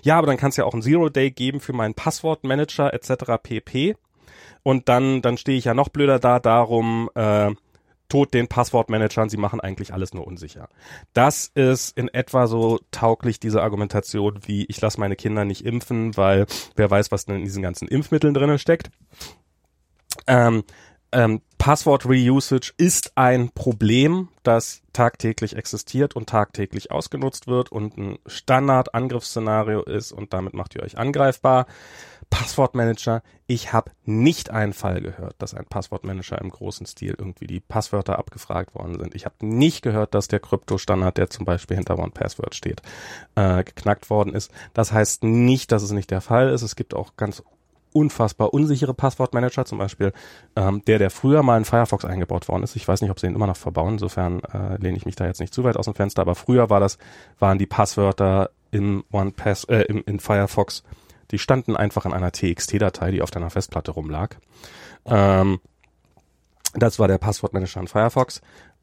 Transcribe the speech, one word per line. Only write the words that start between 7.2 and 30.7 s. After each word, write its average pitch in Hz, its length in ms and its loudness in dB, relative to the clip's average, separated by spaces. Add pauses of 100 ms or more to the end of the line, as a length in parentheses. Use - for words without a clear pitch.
tot 139 240 2
den 120 160 2
Passwortmanagern, 110 800 0
sie 107 80 -6
machen 101 240 -4
eigentlich 95 320 -10
alles 92 220 -6
nur 87 120 -12
unsicher. 82 420 -16 (440)
Das 131 420 2
ist 131 440 2
in 123 100 -4
etwa 123 380 0
so 113 340 0 (120)
tauglich 113 480 0
diese 107 220 0
Argumentation 104 840 -2
wie, 104 200 -4
ich - 140 -10
lass 107 160 0
meine 98 200 -4
Kinder 107 280 -2
nicht 101 220 -6
impfen, 113 500 -4
weil 98 300 4 (300)
wer 104 140 4
weiß, 101 220 2
was 101 140 -4
denn 101 100 -4
in 101 80 -6
diesen 98 180 -6
ganzen 87 260 -8
Impfmitteln 151 440 2
drinnen 143 260 2
steckt. - 320 0 (1400)
Ähm, 117 380 4 (480)
ähm, 113 300 2 (160)
Passwort-Reusage 131 1200 4
ist - 380 2
ein 127 360 4
Problem, 131 760 2 (140)
das - 400 0 (100)
tagtäglich 117 640 0
existiert - 580 -4
und 117 140 -10
tagtäglich 104 640 -2
ausgenutzt 135 560 -6
wird 123 260 -2
und 104 240 -8
ein 98 300 -8
Standard-Angriffsszenario 120 1600 0
ist - 300 -8
und 98 220 -10
damit 92 180 -6
macht - 220 -12